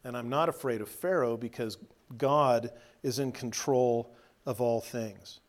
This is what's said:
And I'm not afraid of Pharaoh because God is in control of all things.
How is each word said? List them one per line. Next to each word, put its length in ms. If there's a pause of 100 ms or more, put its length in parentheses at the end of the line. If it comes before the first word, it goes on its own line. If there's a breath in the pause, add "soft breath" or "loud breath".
And 120
I'm 140
not 200
afraid 320
of 80
Pharaoh 460
because 440 (360)
God 540 (320 loud breath)
is 160
in 140
control 800 (320 loud breath)
of 160
all 200
things. 680